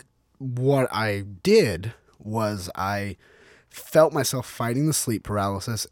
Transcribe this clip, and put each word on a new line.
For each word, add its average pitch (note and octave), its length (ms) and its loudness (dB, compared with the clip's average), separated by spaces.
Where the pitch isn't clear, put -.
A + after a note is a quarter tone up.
what C3 540 0
I G2+ 340 -2
did A2 480 4
was G#2 560 -4
I G2 420 -4
felt - 440 2
myself C3+ 380 -2
fighting B2 380 0
the D3+ 40 2
sleep A#2 300 -2
paralysis G2+ 680 -2